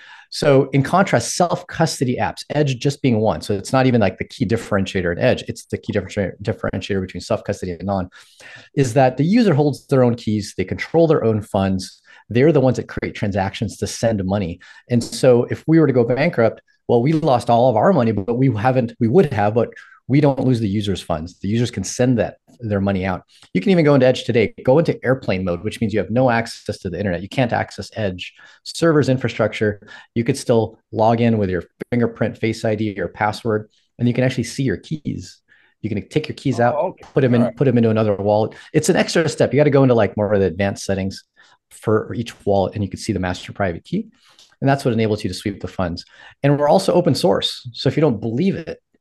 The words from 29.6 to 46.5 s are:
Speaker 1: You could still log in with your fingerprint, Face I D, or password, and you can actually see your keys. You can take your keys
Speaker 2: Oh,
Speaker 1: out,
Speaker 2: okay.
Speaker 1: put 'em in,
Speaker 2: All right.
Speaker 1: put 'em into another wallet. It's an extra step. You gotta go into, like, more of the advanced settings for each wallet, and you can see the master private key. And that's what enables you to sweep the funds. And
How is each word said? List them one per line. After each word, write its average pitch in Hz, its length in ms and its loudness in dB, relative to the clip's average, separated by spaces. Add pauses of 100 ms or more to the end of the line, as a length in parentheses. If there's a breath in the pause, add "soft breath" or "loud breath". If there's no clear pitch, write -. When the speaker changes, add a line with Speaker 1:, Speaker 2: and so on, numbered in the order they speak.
Speaker 1:
You 117 80 0
could 131 140 0
still 113 420 0 (140)
log 110 260 2
in 117 180 2
with 101 120 0
your 87 160 -4 (260)
fingerprint, 117 460 -2
Face 110 260 -4
I 110 120 0
D, 104 220 -4
or 90 120 -4
password, 107 600 -4 (300)
and 120 80 0
you 120 60 2
can 127 100 0
actually 127 220 -2
see - 180 -6
your 110 140 -2
keys. - 640 -10 (400 soft breath)
You 110 80 -6
can 104 180 -6
take - 220 -4
your 117 60 -12
keys 120 260 -2
Speaker 2:
Oh, - 20 2
Speaker 1:
out, 120 120 2
Speaker 2:
okay. 165 380 -6
Speaker 1:
put 139 120 2
'em 120 100 4
in, 117 60 4
Speaker 2:
All 113 60 2
right. - 100 -10
Speaker 1:
put 139 100 2
'em 123 100 4
into 113 120 4
another 110 260 2
wallet. 104 380 0 (180 loud breath)
It's - 160 0
an 180 80 2
extra 175 320 0
step. - 240 0
You 127 80 2
gotta 151 120 4
go 139 120 4
into, 127 100 6
like, 107 220 2
more 104 180 0
of 101 60 4
the 98 60 4
advanced 95 400 -2
settings 95 400 -4 (440 soft breath)
for - 440 -2
each 113 200 -8 (120)
wallet, 98 300 0
and 104 80 -4
you 95 60 -4
can - 80 -10
see - 140 -6
the 95 80 -4
master 90 320 -6
private 90 320 -6
key. 214 240 -8 (520 soft breath)
And 131 80 -2
that's 139 160 0
what 123 100 0
enables 110 300 0
you - 40 -4
to 92 80 -8
sweep 101 240 -8
the - 80 -8
funds. 87 360 -6 (380 loud breath)
And 143 160 2